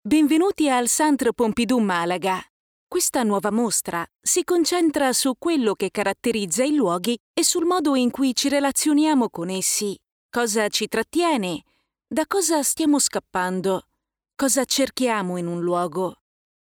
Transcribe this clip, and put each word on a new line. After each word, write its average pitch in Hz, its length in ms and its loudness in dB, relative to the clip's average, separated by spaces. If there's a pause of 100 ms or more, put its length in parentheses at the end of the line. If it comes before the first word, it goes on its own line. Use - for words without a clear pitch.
Benvenuti 311 680 2
al 247 200 2
Centre 277 440 2
Pompidou 233 460 0
Malaga. 180 640 -2 (440)
Questa 330 340 -2
nuova 208 280 0
mostra 202 540 -2 (160)
si - 240 -2
concentra 311 720 0
su 262 240 0
quello 269 360 0
che 190 160 -4
caratterizza 202 720 -2
i 302 120 0
luoghi 185 420 0 (160)
e 349 100 0
sul 339 220 0
modo 339 300 2
in 247 160 2
cui 262 240 0
ci - 160 0
relazioniamo 285 800 2
con 170 180 -6
essi, 190 480 -4 (320)
cosa 226 400 0
ci 208 200 -4
trattiene, 226 760 -2 (440)
da 302 200 -2
cosa 330 360 0
stiamo 302 360 2
scappando, 185 880 -2 (480)
cosa 269 300 0
cerchiamo 220 760 -2
in 175 80 -6
un 170 160 -6
luogo. 175 540 -2 (460)